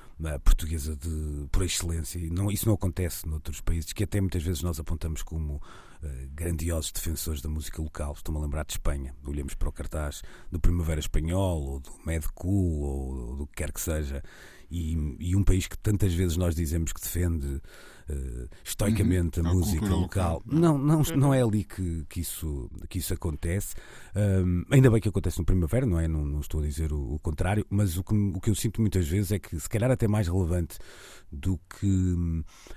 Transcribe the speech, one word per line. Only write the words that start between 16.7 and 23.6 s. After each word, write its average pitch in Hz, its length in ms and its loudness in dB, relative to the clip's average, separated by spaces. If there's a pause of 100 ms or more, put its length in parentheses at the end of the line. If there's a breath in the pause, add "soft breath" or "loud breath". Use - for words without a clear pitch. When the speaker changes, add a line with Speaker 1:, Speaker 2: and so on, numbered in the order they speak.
Speaker 1:
que - 80 -8
defende, 78 580 0 (480 soft breath)
eh, 65 400 -6 (160 soft breath)
estoicamente 90 760 2
Speaker 2:
Uhum. 82 80 2
Speaker 1:
a - 20 2
Speaker 2:
A 87 40 4
Speaker 1:
música 92 260 4
Speaker 2:
cultura 95 200 2
Speaker 1:
local. 87 360 0
Speaker 2:
local. - 100 -8
Speaker 1:
Não, 160 320 4
não, 147 240 4
Speaker 3:
Uhum. 147 160 2
Speaker 1:
não 139 160 6
é 131 80 6
ali 107 220 2
que, 82 440 -4
que - 140 -8
isso, 73 480 -6 (180)
que - 120 -6
isso - 120 -4
acontece. 87 600 -2 (420 loud breath)